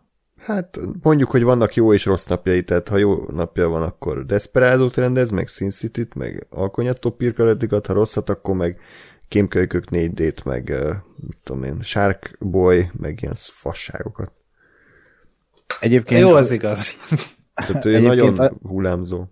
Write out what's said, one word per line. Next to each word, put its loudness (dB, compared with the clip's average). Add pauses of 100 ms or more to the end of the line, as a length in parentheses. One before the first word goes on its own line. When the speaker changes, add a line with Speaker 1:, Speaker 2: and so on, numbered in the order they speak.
(380)
Speaker 1:
Hát -8 (220)
mondjuk, 4
hogy 4
vannak 2
jó 6
és 2
rossz 0
napjai, 0
tehát -2
ha 0
jó 2
napja -2
van, -2
akkor -6
Desperado-t 2
rendez, 0
meg -4
Sin -6
City-t, -8
meg -10
Alkonyattó -4
Pirkaletikat, 0
ha 0
rosszat, 0
akkor -2
meg -2 (500)
Kémkölykök 0
négy -2
D-t, -4
meg, -6
ö, -4 (340)
mit -14
tudom -10
én, -8
Shark -2
Boy, 2
meg -8
ilyen -6
fasságokat. -12 (1500)
Speaker 2:
Egyébként 4
Speaker 3:
Jó, 8
az 6
igaz. -2 (580)
Speaker 1:
Tehát -4
ő 4
Speaker 2:
Egyébként 6
Speaker 1:
nagyon -4
Speaker 2:
a- 0
Speaker 1:
hullámzó. -4